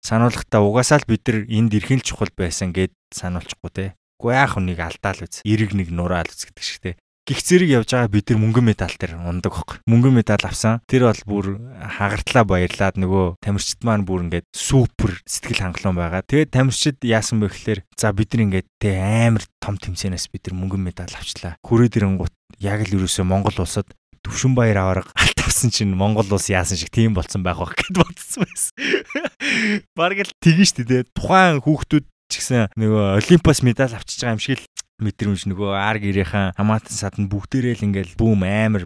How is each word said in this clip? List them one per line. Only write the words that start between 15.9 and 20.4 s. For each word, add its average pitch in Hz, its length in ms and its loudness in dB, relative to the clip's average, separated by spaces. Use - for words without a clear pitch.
байгаа. 87 240 -2
Тэгээд 147 320 0
тамирчид 131 480 0
яасан 113 400 0
бэ 101 80 0
гэхлээр, 98 320 -6
"За, 107 160 0
бид 101 160 0
нар 117 160 2
ингээд 95 220 -2
те 95 240 0
амар 110 400 2
том - 240 -6
тэмцээнээс 92 480 -6
бид - 240 -10